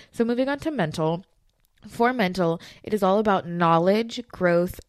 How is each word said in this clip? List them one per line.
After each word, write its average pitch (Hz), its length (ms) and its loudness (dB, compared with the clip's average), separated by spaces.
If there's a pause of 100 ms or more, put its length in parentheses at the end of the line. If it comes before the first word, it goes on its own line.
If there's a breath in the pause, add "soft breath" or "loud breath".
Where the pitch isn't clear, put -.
(120)
So 233 140 0
moving 247 240 -2
on 285 100 -4
to 320 120 -6
mental. 165 520 -4 (640)
For 233 240 0
mental, 185 480 -2 (220 loud breath)
it - 100 -10
is 208 120 -2
all 190 160 4
about 202 280 0
knowledge, 175 840 2
growth, 175 600 0